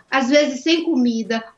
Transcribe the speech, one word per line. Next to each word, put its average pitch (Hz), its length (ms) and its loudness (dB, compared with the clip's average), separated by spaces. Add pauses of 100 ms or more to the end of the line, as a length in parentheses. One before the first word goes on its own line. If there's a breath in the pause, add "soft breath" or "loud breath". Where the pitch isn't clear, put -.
(100)
às 262 180 0
vezes 294 340 2
sem 330 200 2
comida, 233 600 -2 (140)